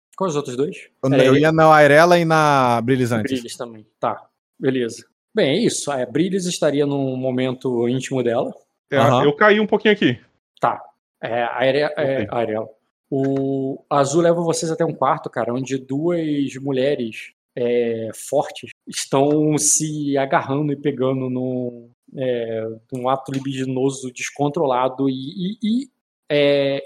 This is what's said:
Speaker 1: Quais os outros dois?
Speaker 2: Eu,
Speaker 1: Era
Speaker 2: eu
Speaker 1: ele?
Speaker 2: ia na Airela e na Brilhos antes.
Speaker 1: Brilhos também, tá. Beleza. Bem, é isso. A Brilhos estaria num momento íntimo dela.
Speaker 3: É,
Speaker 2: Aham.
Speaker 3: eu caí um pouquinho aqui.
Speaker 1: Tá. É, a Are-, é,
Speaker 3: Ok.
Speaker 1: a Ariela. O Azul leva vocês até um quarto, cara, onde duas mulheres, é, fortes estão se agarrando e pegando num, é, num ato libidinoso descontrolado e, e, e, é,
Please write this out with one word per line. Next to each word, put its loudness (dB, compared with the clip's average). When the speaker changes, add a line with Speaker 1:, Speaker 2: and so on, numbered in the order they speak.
Speaker 1:
Quais -2
os -4
outros -6
dois? -2
Speaker 2:
Eu, 2
Speaker 1:
Era 6
Speaker 2:
eu 6
Speaker 1:
ele? 6
Speaker 2:
ia 4
na 8
Airela 8
e 2
na 4
Brilhos 0
antes. -2
Speaker 1:
Brilhos -6
também, -14
tá. -4
Beleza. -4
Bem, 2
é 0
isso. -2
A -2
Brilhos -2
estaria 0
num -2
momento -2
íntimo -2
dela. -2
Speaker 3:
É, 0
Speaker 2:
Aham. 4
Speaker 3:
eu 2
caí 6
um 0
pouquinho 2
aqui. 2
Speaker 1:
Tá. 0
É, -2
a -4
Are-, 2
é, 2
Speaker 3:
Ok. -2
Speaker 1:
a -4
Ariela. -4
O -2
Azul 2
leva 2
vocês -2
até -2
um -2
quarto, -2
cara, -4
onde -4
duas -4
mulheres, -4
é, -2
fortes -4
estão 0
se -2
agarrando 0
e -4
pegando -2
num, -6
é, -4
num -4
ato -2
libidinoso -4
descontrolado -2
e, -2
e, -8
e, -2
é, 2